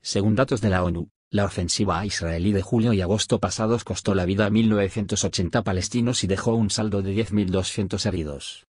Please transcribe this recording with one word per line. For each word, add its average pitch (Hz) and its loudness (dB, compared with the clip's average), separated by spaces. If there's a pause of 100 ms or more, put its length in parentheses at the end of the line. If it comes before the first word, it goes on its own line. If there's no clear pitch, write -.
Según 104 2
datos 127 2
de 113 2
la 92 2
onu, 85 -2 (220)
la 101 2
ofensiva 95 -2
israelí 85 -2
de 95 2
julio 117 2
y 98 2
agosto 107 0
pasados 113 0
costó - -2
la 95 2
vida 98 2
a 101 0
mil 113 4
novecientos 101 0
ochenta 95 0
palestinos 117 0
y 92 -2
dejó 98 0
un 110 2
saldo 101 -2
de 98 -2
diez 104 -2
mil 104 2
doscientos 95 -2
heridos. 78 -6 (120)